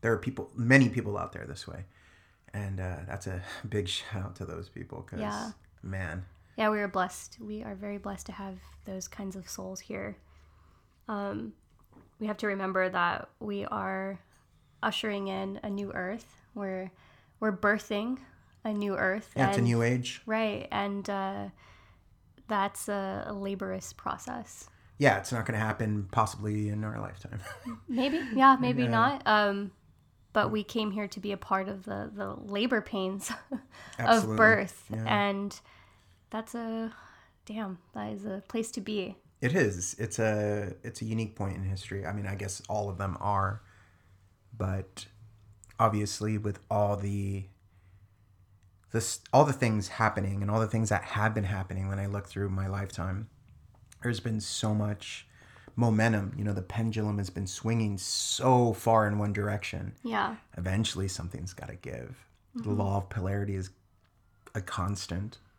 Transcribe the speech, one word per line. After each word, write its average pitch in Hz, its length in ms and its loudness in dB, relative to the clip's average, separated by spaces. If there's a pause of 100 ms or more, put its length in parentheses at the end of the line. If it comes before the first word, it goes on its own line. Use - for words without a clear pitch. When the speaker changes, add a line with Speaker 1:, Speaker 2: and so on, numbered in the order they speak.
Speaker 1:
there 117 100 4
are 110 60 4
people, - 360 -6
many 127 360 8
people 101 280 -2
out - 140 -4
there - 140 -10
this - 200 -10
way. - 200 -10 (680)
And, 98 280 -4
uh, 92 160 -2 (100)
that's - 200 -6
a 92 140 -4 (140)
<laughs> - 140 -10
big 104 180 0
shout - 380 -4
out 95 120 -10
to 95 80 -6
those 82 220 -10
people - 360 -12
'cause, - 180 -10
Speaker 2:
Yeah. 208 300 -6 (300)
Speaker 1:
man. 92 440 -6 (320)
Speaker 2:
Yeah, 220 140 2
we 208 100 0
are 202 80 -2
blessed. 185 500 -4
We 214 240 -10
are 208 120 -8
very 202 240 -8
blessed 196 260 -10
to - 80 -12
have 190 240 -10 (260)
those 190 240 -8
kinds 196 300 -10
of 180 100 -12
souls 190 320 -10
here. 202 380 -8 (880)
Um, 208 460 -6 (680)
we 214 80 -4
have 208 100 -4
to 220 100 -2
remember 190 420 0
that 175 400 0 (100)
we 202 260 -6
are 190 540 -4 (640)
ushering 208 440 0
in 196 340 -4
a 214 80 -6
new 202 220 -4
earth. 190 500 -6 (140)
We're, 190 340 -4 (500)
we're 214 160 2
birthing 214 640 2 (480)
a 214 80 0
new 208 220 0
earth. 190 400 0
Speaker 1:
Yeah, 131 140 4
it's - 80 4
a - 20 4
Speaker 2:
And 120 80 4
Speaker 1:
new 117 160 4
age. 123 420 0
Speaker 2:
Right. 220 460 0
And, 202 360 -2
uh, 196 420 -4 (1000)
that's 202 420 0
a, 196 380 -2
a 208 60 -6
laborious 196 600 -6
process. - 760 -8 (280)
Speaker 1:
Yeah, 127 220 6
it's - 120 -6
not 117 140 0
gonna 110 140 0
happen 107 520 0
possibly 107 580 0
in 107 140 -4
our 110 160 -6
lifetime. 95 420 -10 (220)
<laughs> 233 240 -12
Speaker 2:
Maybe. 262 320 0 (140)
Yeah, 262 260 10
maybe 247 240 4
Speaker 1:
Yeah. 233 60 4
Speaker 2:
not. 247 380 4
Um, 202 440 4 (640)
but 208 180 4
we 214 120 0
came 214 280 -2
here 202 180 -4
to - 100 -10
be 202 120 -4
a 196 60 -4
part 190 320 -2
of 190 160 -10
the, 202 280 -6
the 196 220 -6
labor 208 460 0
pains 196 480 -4 (120)
<laughs> - 100 -14
of 262 80 -6 (400)
Speaker 1:
Absolutely. 185 380 6
Speaker 2:
birth. 214 540 6
Speaker 1:
Yeah. 110 140 -4
Speaker 2:
And 202 540 0 (720)
that's 226 240 -8
a, 226 360 -6 (540)
damn, 208 320 -8 (160)
that 208 200 -6
is 202 120 -10
a 202 220 -6
place 226 240 -2
to 214 100 -6
be. 196 360 -4 (240)
Speaker 1:
It 123 140 2
is. 98 440 2
It's 110 200 -4
a, 104 540 2 (100)
it's - 180 -10
a 113 40 -4
unique 110 300 -2
point 95 220 -2
in 95 60 -4
history. 95 420 -4
I 90 80 -4
mean, 104 140 -4
I 98 80 -2
guess 95 340 -6
all 101 200 0
of 92 80 -6
them 98 220 -2
are, 101 420 2 (920)
but 95 520 -4 (720)
obviously 107 580 2
with 104 220 -2 (100)
all 104 260 4
the, 98 500 -2 (1500)
this, - 300 -2 (120)
all 143 120 10
the 143 80 2
things 110 340 2
happening 98 540 2
and 101 100 0
all 110 80 4
the 110 80 4
things 110 220 2
that - 140 4
have 107 300 2
been 104 120 0
happening 95 420 -2
when 98 120 -2
I 98 80 -2
look 101 200 -4
through 98 220 -2
my 95 180 0
lifetime, 95 640 -4 (720)
there's 120 160 0
been 110 220 -2
so - 320 -2
much 104 540 -2 (480)
momentum. 110 600 4
You 101 60 -2
know, 101 100 0
the 95 80 -2
pendulum 107 560 0
has 95 120 -2
been 95 180 -4
swinging 113 500 0
so 123 760 4
far 110 340 6
in 104 100 2
one 104 140 2
direction. 104 640 -2 (100)
Speaker 2:
Yeah. 220 320 0 (220)
Speaker 1:
Eventually 92 500 0
something's 90 460 -6
gotta - 220 -12
give. - 500 -10 (280)
The 233 100 -8
Speaker 2:
Mm-hmm. 104 160 0
Speaker 1:
law 98 180 2
of 95 120 -2
polarity 98 460 -2
is 92 140 -4 (840)
a 107 80 -4
constant. 95 760 -4 (220)